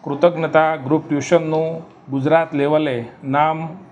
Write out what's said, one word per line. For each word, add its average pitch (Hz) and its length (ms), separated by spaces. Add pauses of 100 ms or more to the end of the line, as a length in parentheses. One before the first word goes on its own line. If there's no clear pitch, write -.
કૃતજ્ઞતા 156 720
ગ્રુપ 151 320
ટ્યુશનનું 160 720 (280)
ગુજરાત 151 440
લેવલે 143 500 (200)
નામ 156 440 (240)